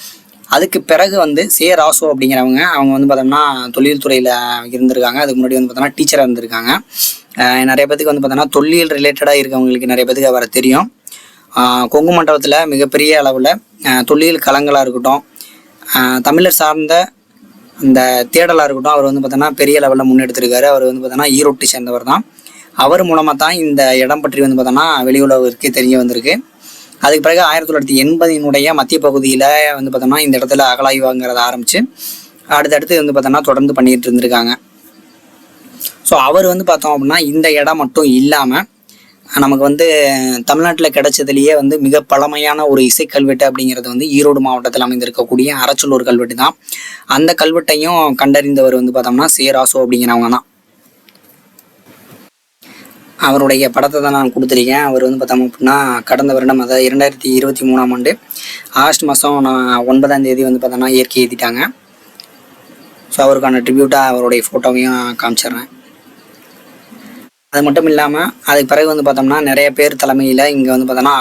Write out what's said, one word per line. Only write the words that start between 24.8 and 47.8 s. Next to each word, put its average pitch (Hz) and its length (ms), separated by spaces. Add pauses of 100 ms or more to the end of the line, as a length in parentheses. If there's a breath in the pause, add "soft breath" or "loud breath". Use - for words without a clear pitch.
வெளியுலகிற்கு 131 680
தெரிய 127 280
வந்திருக்கு. 123 460 (560 loud breath)
அதுக்கு 147 220
பிறகு 165 200
ஆயிரத்தி 160 320
தொள்ளாயிரத்தி 135 320
எண்பதினுடைய 156 680
மத்திய 147 260
பகுதியில 139 760
வந்து 135 160
பார்த்தோம்னா 131 300
இந்த 139 180
இடத்துல 135 220
அகழாய்வுங்கிறத 127 800 (100)
ஆரம்பிச்சு 127 340 (640 loud breath)
அடுத்தடுத்து 147 580
வந்து 139 160
பார்த்தோம்னா 135 200
தொடர்ந்து 139 320
பண்ணிட்டு 127 380
இருந்திருக்காங்க. 123 440 (1500 loud breath)
So 156 160
அவர் 156 260
வந்து 185 180
பார்த்தோம் 151 400
அப்படின்னா 156 160
இந்த 156 320
இடம் 147 260
மட்டும் 147 260
இல்லாம 139 600 (720 soft breath)
நமக்கு 139 280
வந்து 147 520 (300)
தமிழ்நாட்டுல 160 440
கிடைச்சதுலயே 143 640
வந்து 143 240
மிக 143 220
பழமையான 147 640
ஒரு 135 180
இசை 127 220
கல்வெட்டு 135 460
அப்படிங்கிறது 127 360
வந்து 123 180
ஈரோடு 143 340
மாவட்டத்தில் 127 420
அமைந்திருக்கக்கூடிய 123 720
அரச்சலூர் 135 500
கல்வெட்டு 120 320
தான். 135 200 (500 loud breath)
அந்த 160 320
கல்வெட்டையும் 160 760